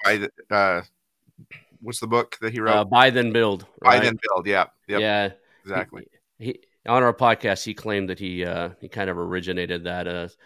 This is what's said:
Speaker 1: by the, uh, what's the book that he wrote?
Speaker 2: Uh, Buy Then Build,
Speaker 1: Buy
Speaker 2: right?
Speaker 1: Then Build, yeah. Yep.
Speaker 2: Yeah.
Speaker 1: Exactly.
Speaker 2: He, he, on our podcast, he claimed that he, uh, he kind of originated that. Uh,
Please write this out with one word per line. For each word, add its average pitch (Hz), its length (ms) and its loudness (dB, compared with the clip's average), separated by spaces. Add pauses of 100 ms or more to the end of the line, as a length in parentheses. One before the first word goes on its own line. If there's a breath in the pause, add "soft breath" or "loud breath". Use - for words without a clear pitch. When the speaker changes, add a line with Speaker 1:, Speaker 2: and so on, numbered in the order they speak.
Speaker 1:
by 104 140 2
the, - 380 -6
uh, 95 260 2 (1000)
what's 117 180 -10
the 113 80 -8
book 117 340 0
that 110 120 -4
he 113 60 -6
wrote? 110 160 2
Speaker 2:
Uh, 104 80 4
Buy 123 260 6
Then 120 220 0
Build, 107 340 0 (160)
Speaker 1:
Buy 123 140 6
Speaker 2:
right? 123 80 4
Speaker 1:
Then 113 180 0
Build, 95 240 -2
yeah. 98 200 2 (220)
Yep. 101 120 -2
Speaker 2:
Yeah. 104 300 0 (340 soft breath)
Speaker 1:
Exactly. 92 420 -8 (320)
Speaker 2:
He, 113 80 -16
he, 127 140 -8 (280)
on 123 160 4
our 120 100 4
podcast, 113 500 2
he 110 100 -8
claimed 101 360 -4
that 92 100 -8
he, 90 260 -6
uh, 85 260 -6 (100)
he - 80 -16
kind 98 200 -6
of 87 80 -4
originated 90 680 -6
that. 90 220 -6
Uh, 87 200 -6 (180 soft breath)